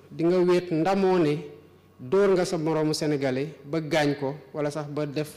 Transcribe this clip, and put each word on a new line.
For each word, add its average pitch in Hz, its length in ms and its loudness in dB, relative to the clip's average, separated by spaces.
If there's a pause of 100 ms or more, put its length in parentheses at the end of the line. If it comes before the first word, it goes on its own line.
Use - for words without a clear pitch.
(100)
di 151 140 -4
nga 180 140 4
wéet 180 320 2
ndamoo 185 480 2
ne 151 180 2 (640)
dóor 190 300 2
nga 180 160 2
sa 190 100 -2
moroomu 156 380 0
Sénégalais 139 540 -2 (180)
ba 151 140 -4
gaañ 147 380 0
ko, 139 160 -4 (200)
wala 147 160 -4
sax 147 180 -8
ba 147 160 -4
def 147 320 -6